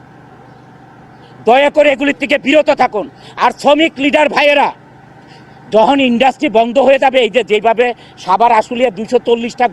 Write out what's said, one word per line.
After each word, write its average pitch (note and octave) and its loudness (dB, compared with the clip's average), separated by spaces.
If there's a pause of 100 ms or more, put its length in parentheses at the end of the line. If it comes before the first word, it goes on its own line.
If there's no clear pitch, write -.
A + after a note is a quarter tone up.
(1500)
দয়া C4+ 2
করে D4 2
এগুলির C#4 -2
থেকে C#4 -2
বিরত D4 0
থাকুন। G#3+ -2 (280)
আর A3 0
শ্রমিক D4 0
লিডার C#4+ 0
ভাইয়েরা, C#4+ 0 (1000)
যখন C4+ 2
ইন্ডাস্ট্রি B3+ 0
বন্ধ A3+ 0
হয়ে C4+ 2
যাবে, C4 0
এই A3+ 0
যে A3+ -2
যেভাবে A3+ 0 (240)
সাভার G3+ 0
আশুলিয়া A#3 0
দুইশো G#3+ -4
চল্লিশটা A#3 -2